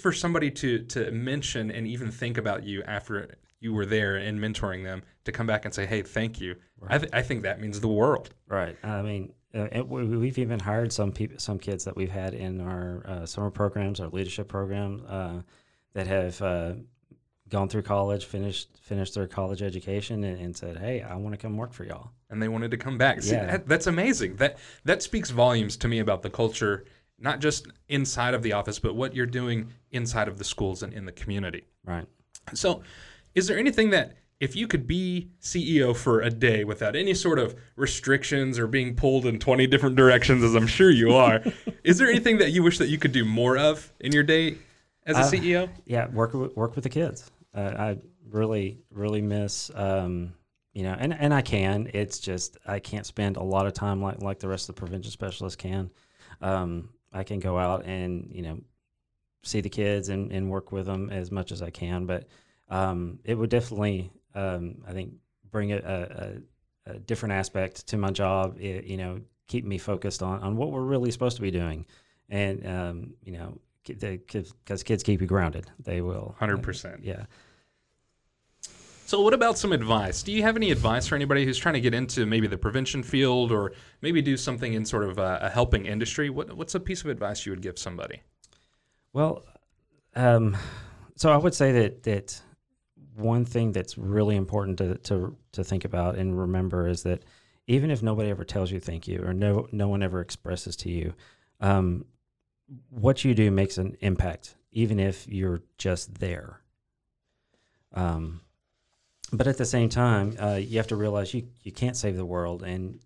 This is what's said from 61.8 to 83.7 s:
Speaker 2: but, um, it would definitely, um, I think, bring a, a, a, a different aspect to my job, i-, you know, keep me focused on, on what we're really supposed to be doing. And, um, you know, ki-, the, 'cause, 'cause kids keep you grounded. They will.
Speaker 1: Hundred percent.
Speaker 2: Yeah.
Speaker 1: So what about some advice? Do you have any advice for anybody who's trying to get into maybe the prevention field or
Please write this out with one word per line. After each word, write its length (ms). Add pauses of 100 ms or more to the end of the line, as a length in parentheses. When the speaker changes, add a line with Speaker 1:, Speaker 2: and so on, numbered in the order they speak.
Speaker 2:
but, 200 (440)
um, 520
it 120
would 160
definitely, 600 (240)
um, 420 (120)
I 40
think, 200 (380)
bring 240
a, 20
a, 1120
a, 40
a 60
different 340
aspect 540
to 100
my 140
job, 460
i-, 240
you 140
know, 240 (260)
keep 200
me 100
focused 460
on, 180
on 160
what 160
we're 80
really 300
supposed 260
to 60
be 80
doing. 340 (460)
And, 360
um, 560
you 100
know, 260 (260)
ki-, 100
the, 220 (100)
'cause, 280 (100)
'cause 180
kids 200
keep 180
you 60
grounded. 400 (140)
They 200
will. 380
Speaker 1:
Hundred 240
percent. 420
Speaker 2:
Yeah. 220 (1800)
Speaker 1:
So 140
what 140
about 240
some 140
advice? 500
Do 100
you 100
have 140
any 140
advice 360
for 100
anybody 280
who's 140
trying 160
to 60
get 120
into 320
maybe 220
the 100
prevention 460
field 500
or 200 (280)